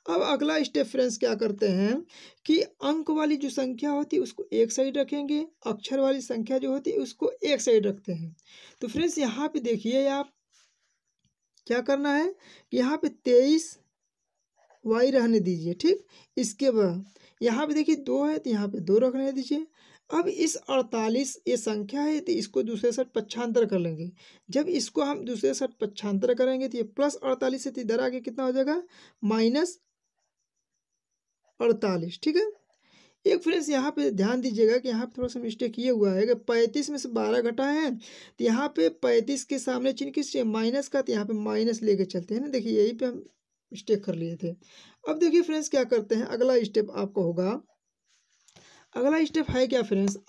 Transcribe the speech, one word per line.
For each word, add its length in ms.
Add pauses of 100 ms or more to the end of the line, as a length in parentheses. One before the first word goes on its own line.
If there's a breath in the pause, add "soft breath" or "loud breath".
अब 180
अगला 400
स्टेप 240
फ्रेंड्स 300
क्या 180
करते 340
हैं 240 (520 loud breath)
कि 160
अंक 500
वाली 260
जो 140
संख्या 400
होती 260
है 60
उसको 300
एक 180
साइड 260
रखेंगे, 480 (200)
अक्षर 340
वाली 240
संख्या 340
जो 140
होती 200
है 80
उसको 320 (120)
एक 180
साइड 260
रखते 260
हैं। 220 (460 loud breath)
तो 60
फ्रेंड्स 300
यहाँ 320
पे 120
देखिए 480
आप 240 (1300)
क्या 140
करना 320
है 140 (460 loud breath)
कि 40
यहाँ 200
पे 120
तेईस 680 (1080)
वाई 260
रहने 300
दीजिए, 340
ठीक। 300 (320 soft breath)
इसके 340
बाद 340 (360 soft breath)
यहाँ 260
पे 60
देखिए 240
दो 280
है 140
तो 100
यहाँ 180
पे 140
दो 180
रखने 320
दीजिए। 340 (440 soft breath)
अब 180
इस 300
अड़तालीस, 800 (100)
ये 100
संख्या 440
है 180
तो 140
इसको 300
दूसरे 280
साइड 200
पक्षांतर 540
कर 140
लेंगे। 300 (400 soft breath)
जब 200
इसको 340
हम 220
दूसरे 280
साइड 180 (100)
पक्षांतर 520
करेंगे 340
तो 100
ये 80
प्लस 320
अड़तालीस 480
है 60
तो 100
इधर 200
आके 200
कितना 220
हो 80
जाएगा? 300 (420 soft breath)
माइनस 560 (1800)
अड़तालीस, 640
ठीक 140
है। 100 (800 soft breath)
एक 180
फ्रेंड्स 260
यहाँ 220
पे 220
ध्यान 280
दीजिएगा 360
कि 120
यहाँ 160
पे 120
थोड़ा 120
सा 100
मिस्टेक 400
ये 120
हुआ 220
है 140
कि 60 (120)
पैंतीस 440
में 80
से 140
बारह 300
घटा 280
है 220
तो 520
यहाँ 260
पे 200 (120)
पैंतीस 440
के 140
सामने 340
चिन्ह 180
किस 200
से? 140
माइनस 420
का, 140
तो 120
यहाँ 120
पे 100
माइनस 480
लेके 220
चलते 300
हैं 60
ना, 80
देखिए 300
यहीं 160
पे 100
हम 180 (480)
मिस्टेक 320
कर 120
लिए 220
थे। 120 (540 loud breath)
अब 160
देखिए 240
फ्रेंड्स 260
क्या 160
करते 300
हैं, 100
अगला 380
स्टेप 300
आपका 280
होगा, 400 (1300 soft breath)
अगला 300
स्टेप 240
है 180
क्या 160
फ्रेंड्स 340 (120)